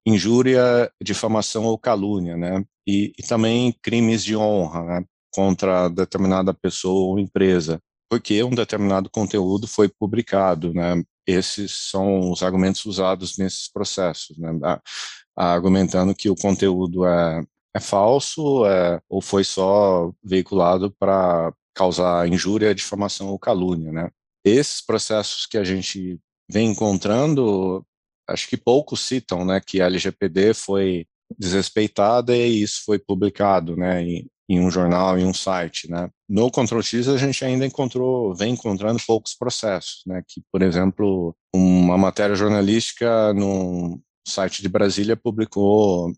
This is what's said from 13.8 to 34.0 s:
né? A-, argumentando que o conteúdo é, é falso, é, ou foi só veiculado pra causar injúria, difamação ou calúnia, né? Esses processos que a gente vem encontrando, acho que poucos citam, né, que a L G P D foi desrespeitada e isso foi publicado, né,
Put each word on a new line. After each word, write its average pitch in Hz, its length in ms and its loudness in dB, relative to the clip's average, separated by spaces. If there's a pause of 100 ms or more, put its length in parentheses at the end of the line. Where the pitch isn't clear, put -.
né? 82 140 -8 (120)
A-, 82 180 -2 (540)
argumentando 92 800 2
que - 140 -4
o 92 80 2
conteúdo 92 680 0
é, 85 360 0 (320)
é 98 60 -6
falso, 131 840 2
é, 87 420 2
ou 98 140 -4
foi 98 200 0
só 95 680 2 (100)
veiculado 92 800 0
pra 90 520 0 (220)
causar 87 540 0
injúria, 101 460 0
difamação 98 560 -8
ou 98 80 -8
calúnia, 90 520 -2
né? 82 200 -6 (340)
Esses 127 380 2
processos - 640 -4
que - 100 -8
a 104 80 0
gente 92 560 -6 (300)
vem 113 200 2
encontrando, 104 1120 0 (460)
acho - 180 -6
que 120 120 -6
poucos 131 420 2
citam, 92 420 -4
né, 92 220 0
que 95 160 -2
a 90 60 4
L 92 100 0
G 90 160 -4
P 98 160 -4
D 95 240 4
foi 95 540 -2 (320)
desrespeitada 107 1000 0
e 120 240 2
isso - 240 -4
foi 104 140 0
publicado, 95 760 0
né, 90 280 -2